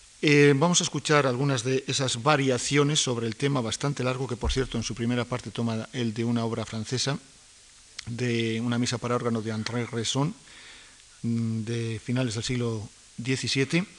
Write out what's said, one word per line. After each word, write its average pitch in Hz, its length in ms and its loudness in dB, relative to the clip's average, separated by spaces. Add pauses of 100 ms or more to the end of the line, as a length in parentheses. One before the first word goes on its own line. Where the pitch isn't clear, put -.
(220)
Eh, 143 340 8
vamos 170 260 4
a - 20 0
escuchar 147 440 2
algunas 127 360 0
de 131 240 0
esas 127 360 -2
variaciones 143 800 2
sobre 117 260 -2
el 113 100 -4
tema 139 240 0
bastante 120 420 -2
largo, 127 240 -2
que 123 80 -4
por 117 160 0
cierto 127 260 0
en 113 60 -2
su 107 120 -6
primera 120 280 0
parte 117 280 -6
toma 113 420 -2
el 117 200 -2
de 117 120 -2
una 120 180 0
obra 113 220 -4
francesa, 113 520 -4 (880)
de 117 560 -2
una 120 160 0
misa 120 200 0
para 120 180 -2
órgano 120 260 0
de 110 100 -4
André 110 340 -4
Resson, 123 480 -2 (880)
mm, 113 420 -2
de 113 400 -4
finales 123 320 -2
del 113 80 -4
siglo 117 460 -4 (280)
diecisiete, 131 680 0 (140)